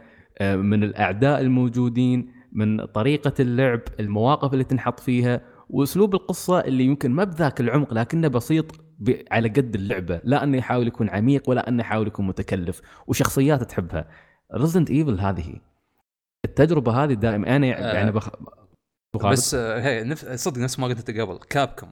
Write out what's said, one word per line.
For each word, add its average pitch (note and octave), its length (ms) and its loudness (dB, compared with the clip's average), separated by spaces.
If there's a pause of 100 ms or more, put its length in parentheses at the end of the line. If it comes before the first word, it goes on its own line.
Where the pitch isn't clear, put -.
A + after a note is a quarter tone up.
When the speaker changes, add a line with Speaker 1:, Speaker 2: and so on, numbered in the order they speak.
(420)
Speaker 1:
آه، G2 140 2
من G#2 280 4
الأعداء G#2 580 2
الموجودين، B2 880 0 (200)
من G#2+ 340 0
طريقة C#3+ 540 0
اللعب، B2 420 2 (180)
المواقف A#2 540 0
اللي C3 100 2
تنحط B2+ 360 -2
فيها، B2 420 0 (280)
وأسلوب F#3 460 2
القصة F3+ 440 -2
اللي B2+ 240 0
يمكن C3+ 280 2
ما E3 120 0
بذاك D#3+ 380 -2
العمق B2+ 320 2
لكنه D#3 340 0
بسيط D3+ 480 0 (240)
ب-، A#2+ 220 0 (100)
على A2+ 180 2
قد A2+ 260 0
اللعبة، F#2 480 -4
لا C3 200 2
أنه C#3 140 2
يحاول A#2+ 300 0
يكون A2+ 220 -2
عميق B2 400 2
ولا A#2+ 200 0
أنه B2 120 0
يحاول A2 260 -2
يكون G#2 200 -4
متكلف، F#2 540 -4 (260)
وشخصيات C3+ 560 2
تحبها. E2+ 440 -6 (480)
Resident D#3+ 340 2
Evil C#3 300 0
هذه، F#2 360 -4 (920)
التجربة C3+ 580 2
هذه D3 100 2
دائمًا G#2+ 420 0
أنا C#3 120 4
Speaker 2:
آه، A2+ 260 -2
Speaker 1:
يعني G#2 180 2
بخ-، G#2 240 -4 (800)
أبو G#2+ 80 -4
خالد؟ G2+ 80 4
Speaker 2:
بس، B2 240 2
آه، A2+ 240 -2
هي A2+ 240 -2
نف-، C3 320 -8
صدق B2+ 220 -4
نفس B2+ 220 -4
ما B2+ 80 -2
قلت A#2 220 -6
أنت A2 100 -4
قبل، F#2 180 -4 (120)
كابكوم، C3 420 -4